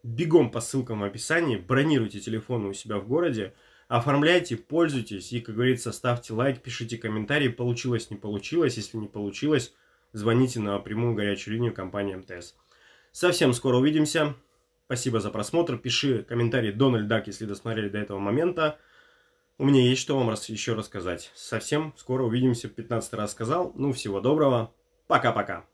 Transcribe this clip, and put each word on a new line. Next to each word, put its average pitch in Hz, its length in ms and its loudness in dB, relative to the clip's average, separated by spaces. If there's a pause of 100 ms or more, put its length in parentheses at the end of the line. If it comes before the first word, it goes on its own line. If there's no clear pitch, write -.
Бегом 147 480 4
по 120 100 -6
ссылкам 120 420 -4
в - 20 -2
описании, 123 540 -2
бронируйте 123 640 0
телефоны 110 500 -4
у 98 40 -6
себя 107 240 -8
в 98 100 -6
городе, 127 460 -2 (340)
оформляйте, 143 720 2
пользуйтесь 135 760 -2
и, 117 80 -4
как 110 120 -12
говорится, 123 380 0
ставьте 120 420 -4
лайк, 127 280 0
пишите 117 360 -8
комментарии, 113 520 0
получилось, 120 600 -2
не 104 80 -10
получилось. 113 600 -2
Если 110 200 -10
не 104 100 -6
получилось, 120 680 -2 (400)
звоните 117 460 2
на 101 200 0
прямую 113 360 -2
горячую 104 400 -2
линию 117 180 0
компании 95 400 -6
М 92 100 -12
Т 90 180 -14
С. - 140 -20 (560)
Совсем 170 420 4
скоро 123 240 2
увидимся. 151 580 4 (500)
Спасибо 120 340 -2
за 101 120 -2
просмотр. 135 460 0
Пиши 123 460 0
комментарий, 117 480 0
Дональд 113 360 4
Дак, 110 200 0
если 107 180 -10
досмотрели 104 440 -4
до 104 80 -4
этого 101 220 -6
момента. 151 600 0 (760)
У 135 80 -2
меня 139 160 8
есть 127 200 4
что 139 160 -2
вам 120 120 2
рас-, 107 200 -6
ещё 110 260 -4
рассказать. 90 600 -8
Совсем 147 640 -4
скоро 131 260 -2
увидимся. 120 460 2
Пятнадцатый - 500 -6
раз 123 120 -4
сказал. 139 440 -2
Ну, 135 160 -2
всего 101 300 -4
доброго. 131 520 2 (340)
Пока-пока. 101 680 0